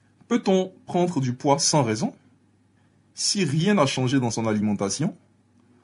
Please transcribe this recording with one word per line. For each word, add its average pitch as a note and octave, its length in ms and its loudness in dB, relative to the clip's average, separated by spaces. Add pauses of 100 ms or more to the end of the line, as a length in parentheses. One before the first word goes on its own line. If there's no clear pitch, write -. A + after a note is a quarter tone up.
(280)
Peut-on F#3+ 460 0 (120)
prendre F3 360 -2
du B2 120 -2
poids C#3 260 0
sans D3+ 240 2
raison ? A2+ 300 -4 (1000)
Si - 320 -2
rien D#3+ 300 2
n'a D3+ 100 4
changé C3 340 0
dans A#2+ 120 -2
son A2+ 160 -4
alimentation, G#2 680 -2 (680)